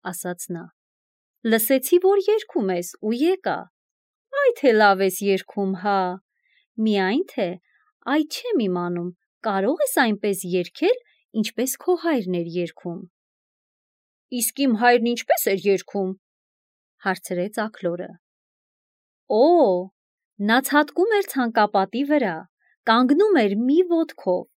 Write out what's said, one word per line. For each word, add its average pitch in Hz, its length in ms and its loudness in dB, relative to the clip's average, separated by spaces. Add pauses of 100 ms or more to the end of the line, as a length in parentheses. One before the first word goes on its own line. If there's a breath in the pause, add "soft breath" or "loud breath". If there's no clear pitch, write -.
ասաց 180 420 -10
նա։ 170 140 -8 (840)
«Լսեցի, 262 540 2
որ 392 200 4
երգում 370 520 0
ես 175 260 -4
ու 214 160 -4
եկա»։ 254 460 -2 (720)
«Այ 554 180 2
թե 262 220 2
լավ 196 300 4
ես 190 160 -2
երգում, 196 560 -2
հա։ 196 260 -2 (760)
Միայն 214 460 0
թե, 214 240 -4 (580)
այ 294 180 0
չեմ 392 360 -4
իմանում, 175 500 -2 (340)
կարո՞ղ 208 360 -2
ես 571 180 -2
այնպես 208 480 0
երգել, 185 520 -2 (360)
ինչպես 220 440 -4
քո 359 200 -2
հայրն 240 380 -2
էր 170 160 -4
երգում»։ 170 480 -8 (1300)
«Իսկ 240 280 -6
իմ 262 180 2
հայրն 240 320 4
ինչպե՞ս - 380 -2
էր 196 160 0
երգում», 190 480 -2 (920)
հարցրեց 185 580 -6
աքլորը։ 180 520 -6 (1200)
«Օ, 214 140 4 (960)
նա 214 220 2
ցատկում 302 520 0
էր 403 140 0
ցանկապատի 220 760 0
վրա, 262 340 0 (500)
կանգնում 285 500 4
էր 208 180 2
մի 254 300 2
ոտքով 320 640 -2 (120)